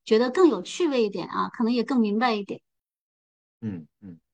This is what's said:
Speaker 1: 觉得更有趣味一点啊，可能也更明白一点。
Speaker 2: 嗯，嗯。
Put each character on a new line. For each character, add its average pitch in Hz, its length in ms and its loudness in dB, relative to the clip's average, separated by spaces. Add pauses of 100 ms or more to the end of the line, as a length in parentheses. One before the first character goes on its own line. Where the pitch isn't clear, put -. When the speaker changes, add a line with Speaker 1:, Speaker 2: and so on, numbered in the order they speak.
Speaker 1:
觉 220 140 2
得 247 140 2
更 359 160 6
有 202 140 2
趣 - 260 -2
味 262 160 2
一 208 60 0
点 190 180 -8
啊， 190 220 -4
可 - 140 -4
能 220 80 2
也 240 120 0
更 254 160 0
明 214 180 2
白 233 160 0
一 208 100 -4
点。 - 180 -12 (1000)
Speaker 2:
嗯， 90 260 -10 (140)
嗯。 90 180 -18 (140)